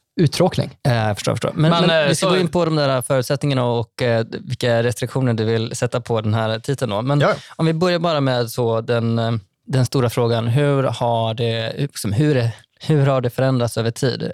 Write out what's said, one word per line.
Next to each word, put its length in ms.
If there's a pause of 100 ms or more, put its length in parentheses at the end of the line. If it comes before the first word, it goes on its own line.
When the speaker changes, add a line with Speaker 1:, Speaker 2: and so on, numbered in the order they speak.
(200)
Speaker 1:
uttråkning. 500 (160)
Speaker 2:
Eh, 80
jag 220
förstår, 160
jag 60
förstår. 220
Men, 100
Speaker 1:
Men, 160
Speaker 2:
men 160
Speaker 1:
eh, 60
Speaker 2:
vi 60
ska 120
Speaker 1:
så 60
Speaker 2:
gå 60
in 100
på 160
de 120
där 260
förutsättningarna 600
och, 380
eh, 280
vilka 520
restriktioner 520
du 100
vill 320
sätta 240
på 200
den 140
här 240
titeln 320
då. 120
Men 180
Speaker 1:
Ja. 140 (220)
Speaker 2:
om 100
vi 60
börjar 260
bara 220
med 300
så 300
den, 380
eh, 140 (340)
den 200
stora 240
frågan. 360
Hur 360
har 520
det... 440
Liksom, 340
hur 240
är, 140 (300)
hur 260
har 140
det 100
förändrats 480
över 120
tid? 440